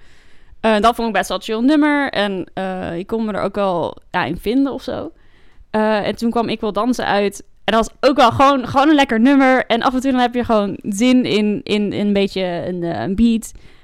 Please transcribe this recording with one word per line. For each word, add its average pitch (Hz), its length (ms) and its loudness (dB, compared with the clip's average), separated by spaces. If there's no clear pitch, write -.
Eh, 220 200 2
dat 226 160 4
vond 233 120 -4
ik 220 60 -4
best 190 140 -2
wel 185 100 -6
een 185 60 -10
chill 220 180 -4
nummer 285 500 2
en, 196 420 -4
eh, 185 440 -6
ik 180 100 -8
kon 226 180 -4
me 214 80 -4
er - 80 -4
ook 196 140 -4
wel, 185 420 -2
ja, 180 140 -2
in 151 120 -6
vinden 262 360 -2
of 262 100 -10
zo. - 280 -8
Eh, 214 380 0
en 208 80 -4
toen 233 160 -4
kwam 233 180 -2
Ik 220 100 -6
Wil 214 140 -6
Dansen 226 320 -2
uit 202 380 -2
en 202 120 0
dat 226 240 0
was 262 120 4
ook 262 60 0
wel 240 140 6
gewoon, 269 360 2
gewoon 277 220 2
een 320 60 6
lekker 277 240 2
nummer. 262 460 4
En 226 160 0
af 254 120 0
en 254 80 -2
toe 269 100 -2
dan 254 80 0
heb 247 140 0
je 247 100 -2
gewoon 208 380 0
zin 247 440 2
in, 208 380 0
in, 208 300 -2
in 208 140 -2
een 208 60 2
beetje 196 280 -2
een, 175 420 -6
eh, 165 180 -4
een 175 140 -4
beat. 226 360 0